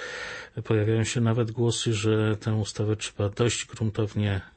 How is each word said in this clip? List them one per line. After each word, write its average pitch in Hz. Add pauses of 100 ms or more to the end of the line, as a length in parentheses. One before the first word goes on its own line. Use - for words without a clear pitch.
(640)
Pojawiają 110
się 120
nawet 113
głosy, 117
że 107
tę 110
ustawę 107
trzeba -
dość 113
gruntownie 104 (160)